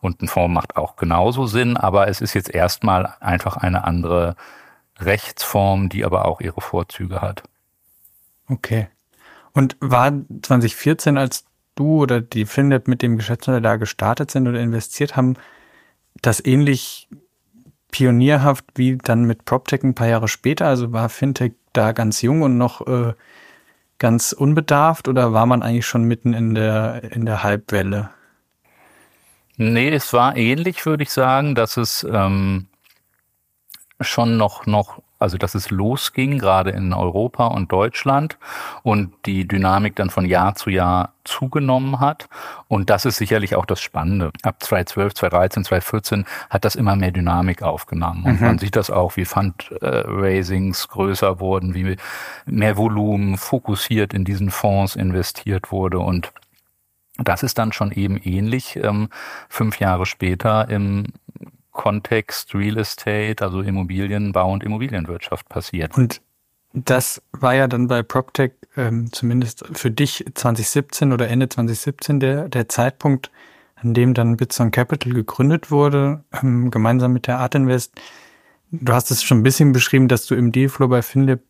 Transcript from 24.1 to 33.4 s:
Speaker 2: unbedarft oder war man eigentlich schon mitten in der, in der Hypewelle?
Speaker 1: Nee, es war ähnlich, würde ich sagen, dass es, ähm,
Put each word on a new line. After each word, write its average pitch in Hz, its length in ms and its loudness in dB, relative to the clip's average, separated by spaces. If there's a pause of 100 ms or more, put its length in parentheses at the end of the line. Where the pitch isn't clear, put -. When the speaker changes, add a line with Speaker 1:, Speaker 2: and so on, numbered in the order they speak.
Speaker 2:
unbedarft 151 720 2
oder 127 240 2
war 110 140 4
man 120 180 4
eigentlich 117 220 0
schon 117 180 0
mitten 117 300 2
in 113 200 0
der, 110 600 -2
in 113 120 -2
der 104 200 -2
Hypewelle? 101 640 -2 (1500)
Speaker 1:
Nee, 117 320 2
es 147 240 0
war 123 240 4
ähnlich, 143 500 -2
würde 151 180 0
ich - 80 -8
sagen, 135 440 2
dass 117 220 0
es, - 340 -4
ähm, 98 560 0 (1300)